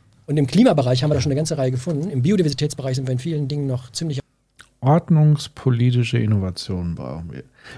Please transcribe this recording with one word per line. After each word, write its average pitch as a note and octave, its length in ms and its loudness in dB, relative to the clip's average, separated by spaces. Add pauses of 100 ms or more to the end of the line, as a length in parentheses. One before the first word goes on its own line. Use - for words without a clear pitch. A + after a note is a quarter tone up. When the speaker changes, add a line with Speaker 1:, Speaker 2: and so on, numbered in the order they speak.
(260)
Speaker 1:
Und D3 100 -2
im C#3+ 100 4
Klimabereich C#3+ 560 4
haben D3+ 80 0
wir D3+ 40 2
da C#3 80 0
schon C#3+ 100 -2
eine C3+ 60 0
ganze D#3+ 180 -2
Reihe C3 140 0
gefunden. D3 400 -4
Im C3+ 120 -2
Biodiversitätsbereich D3 760 0
sind C3 120 -4
wir C3 40 -2
in B2+ 60 -2
vielen D3 300 -4
Dingen C#3+ 180 -4
noch B2+ 240 -4
ziemlich D3+ 300 -4 (640)
Speaker 2:
Ordnungspolitische C3 1400 2
Innovationen F#2 800 -2
brauchen D#2+ 360 -10
wir. B1+ 120 -14 (340)